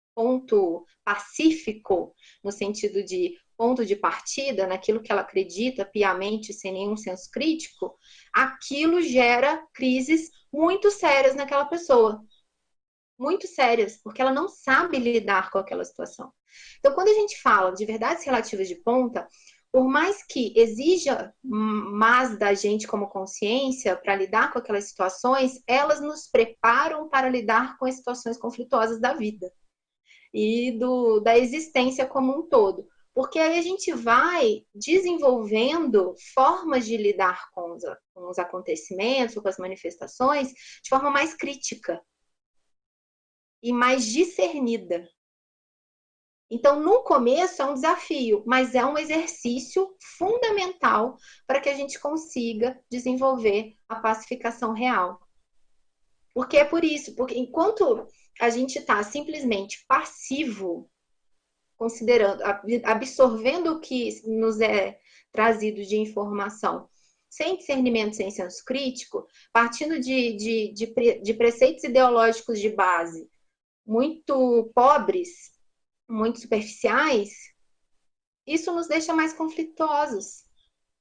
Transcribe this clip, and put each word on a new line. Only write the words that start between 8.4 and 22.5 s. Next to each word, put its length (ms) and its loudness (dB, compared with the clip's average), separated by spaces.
gera 600 2
crises 560 0
muito 380 2
sérias 460 4
naquela 300 -2
pessoa. 580 4
Muito 300 -4
sérias, 540 0
porque 200 -10
ela 100 2
não 160 -2
sabe 500 0
lidar 540 0
com 60 -2
aquela 260 -4
situação. 480 -14
Então, 140 4
quando 160 4
a 40 8
gente 280 0
fala 300 4
de 140 -6
verdades 380 -4
relativas 420 -2
de 100 -8
ponta, 520 -2
por 160 4
mais 380 0
que 320 -4
exija 760 2
mais 960 0
da 140 4